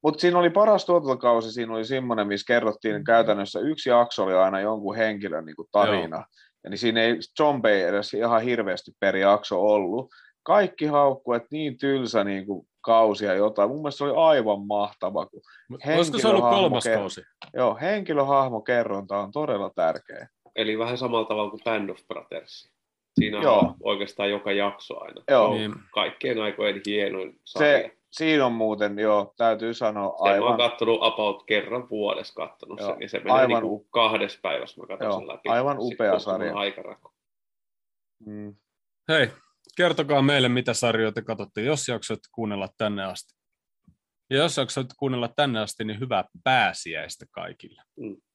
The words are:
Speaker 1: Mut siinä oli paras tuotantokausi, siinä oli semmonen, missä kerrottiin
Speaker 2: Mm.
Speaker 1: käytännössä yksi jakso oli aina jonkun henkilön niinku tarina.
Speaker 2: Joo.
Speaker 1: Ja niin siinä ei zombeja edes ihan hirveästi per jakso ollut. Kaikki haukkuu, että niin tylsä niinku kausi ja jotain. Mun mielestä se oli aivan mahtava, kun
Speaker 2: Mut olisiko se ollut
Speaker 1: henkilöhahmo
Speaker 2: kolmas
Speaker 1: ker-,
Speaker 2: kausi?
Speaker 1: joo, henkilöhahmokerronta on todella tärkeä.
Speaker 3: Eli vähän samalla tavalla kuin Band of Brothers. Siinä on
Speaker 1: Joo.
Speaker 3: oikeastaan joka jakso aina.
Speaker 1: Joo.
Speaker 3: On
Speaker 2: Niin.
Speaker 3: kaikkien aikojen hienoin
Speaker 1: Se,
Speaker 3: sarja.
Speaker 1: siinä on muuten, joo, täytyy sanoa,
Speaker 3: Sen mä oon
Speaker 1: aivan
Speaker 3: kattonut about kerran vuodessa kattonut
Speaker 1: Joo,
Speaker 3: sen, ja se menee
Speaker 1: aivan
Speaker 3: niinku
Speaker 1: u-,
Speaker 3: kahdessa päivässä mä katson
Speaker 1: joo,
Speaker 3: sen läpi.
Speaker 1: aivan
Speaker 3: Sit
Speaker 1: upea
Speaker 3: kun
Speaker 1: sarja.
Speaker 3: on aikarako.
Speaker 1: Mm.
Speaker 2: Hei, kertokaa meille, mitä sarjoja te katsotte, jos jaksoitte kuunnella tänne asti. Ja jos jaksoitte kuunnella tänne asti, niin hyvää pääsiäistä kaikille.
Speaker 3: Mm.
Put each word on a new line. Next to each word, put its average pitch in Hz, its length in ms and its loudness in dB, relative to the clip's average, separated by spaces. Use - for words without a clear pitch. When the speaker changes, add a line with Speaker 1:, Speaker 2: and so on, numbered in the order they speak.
Speaker 1:
Mut 151 160 0
siinä 175 200 4
oli 175 100 4
paras 202 360 4
tuotantokausi, 123 640 2
siinä 113 220 -6
oli 110 120 -4
semmonen, 120 420 -2
missä 101 260 -4
kerrottiin 110 420 0
Speaker 2:
Mm. 104 80 -6
Speaker 1:
käytännössä 110 560 2
yksi 143 300 -4
jakso 120 340 4
oli 95 100 0
aina 95 260 4
jonkun 101 360 -4
henkilön 101 500 -2
niinku 78 260 -16
tarina. 101 460 2
Speaker 2:
Joo. - 80 -10
Speaker 1:
Ja - 60 -14
niin 98 80 -10
siinä 113 240 2
ei 117 160 2
zombeja 113 500 2
edes 101 260 -2
ihan 117 280 2
hirveästi 113 580 -2
per 98 160 2
jakso 98 460 4
ollut. 104 500 2
Kaikki 185 420 2
haukkuu, 143 480 2
että 117 180 -4
niin 147 260 -6
tylsä 123 460 0
niinku 98 440 -6
kausi 110 440 4
ja 95 80 0
jotain. 104 360 2
Mun 147 120 -8
mielestä 143 160 -8
se 143 60 -6
oli 143 140 -2
aivan 113 500 4
mahtava, 101 580 -4
kun - 160 -20
Speaker 2:
Mut 127 120 -14
olisiko 165 240 0
se - 80 2
ollut - 160 4
Speaker 1:
henkilöhahmo 120 180 6
Speaker 2:
kolmas 113 220 2
Speaker 1:
ker-, 113 140 2
Speaker 2:
kausi? 95 240 -6
Speaker 1:
joo, 120 280 0
henkilöhahmokerronta 131 1400 0
on 101 140 -6
todella 113 440 -4
tärkeä. - 520 -4
Speaker 3:
Eli 110 240 -2
vähän 120 180 -4
samalla 117 300 -2
tavalla 107 220 -2
kuin 110 140 -16
Band 104 260 -2
of 92 180 -12
Brothers. - 600 -14
Siinä 107 180 0
on 104 60 -4
Speaker 1:
Joo. 101 400 6
Speaker 3:
oikeastaan 101 460 -2
joka 101 220 -4
jakso 101 520 -4
aina. - 180 -18
Speaker 1:
Joo. 120 200 8
Speaker 3:
On 113 60 0
Speaker 2:
Niin. 107 160 -4
Speaker 3:
kaikkien 113 480 -2
aikojen 104 440 -2
hienoin 98 460 -4
Speaker 1:
Se, - 140 -10
Speaker 3:
sarja. 147 300 4
Speaker 1:
siinä 156 340 2
on 123 80 2
muuten, 104 460 -2
joo, 104 380 2
täytyy 113 360 0
sanoa, 107 360 -2
Speaker 3:
Sen 101 300 2
mä 107 60 0
oon 123 80 2
Speaker 1:
aivan 117 160 2
Speaker 3:
kattonut 113 320 0
about 107 440 -2
kerran 107 440 -4
vuodessa 104 440 -4
kattonut - 460 -12
Speaker 1:
Joo, 101 120 -4
Speaker 3:
sen, - 100 -8
ja - 80 -10
se 98 100 -6
menee 123 140 0
Speaker 1:
aivan 131 160 4
Speaker 3:
niinku 110 260 0
Speaker 1:
u-, - 140 -16
Speaker 3:
kahdessa 110 520 0
päivässä 71 400 -6
mä - 60 -18
katson 98 220 -6
Speaker 1:
joo, 98 100 -2
Speaker 3:
sen - 80 -14
läpi. - 220 -10
Speaker 1:
aivan 127 320 0
Speaker 3:
Sit 117 120 -4
Speaker 1:
upea 107 180 2
Speaker 3:
kun 90 80 4
Speaker 1:
sarja. 92 320 -4
Speaker 3:
on 95 60 -6
aikarako. - 560 -8
Speaker 1:
Mm. 104 300 -14
Speaker 2:
Hei, 151 180 4
kertokaa 151 440 2
meille, 135 280 4
mitä 123 240 0
sarjoja 113 380 0
te 110 100 -6
katsotte, 104 400 -8
jos 139 260 -2
jaksoitte 113 440 -8
kuunnella 101 360 -6
tänne 101 280 -4
asti. - 280 -14
Ja 135 80 0
jos 156 200 0
jaksoitte 131 420 -4
kuunnella 127 360 -4
tänne 135 240 0
asti, 107 240 -6
niin 107 160 -8
hyvää 117 240 -2
pääsiäistä 87 880 -2
kaikille. - 500 -16
Speaker 3:
Mm. 107 180 -14